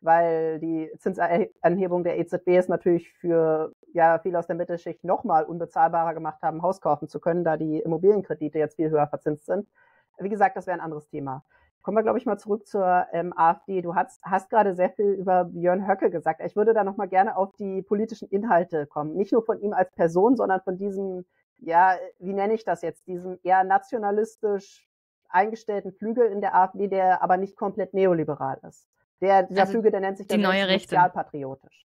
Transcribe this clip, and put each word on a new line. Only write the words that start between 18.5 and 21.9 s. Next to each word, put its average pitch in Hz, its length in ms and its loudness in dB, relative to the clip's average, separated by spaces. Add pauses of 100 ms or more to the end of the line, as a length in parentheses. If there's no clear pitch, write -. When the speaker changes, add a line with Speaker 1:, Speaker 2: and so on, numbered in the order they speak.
Speaker 1:
kommen. 156 300 -6
Nicht 196 160 -2
nur 240 100 4
von 220 200 -4
ihm 202 100 -4
als 185 200 0
Person, 185 440 2
sondern 190 240 0
von 185 160 -6
diesem, 190 480 -6 (360)
ja, 175 360 4 (220)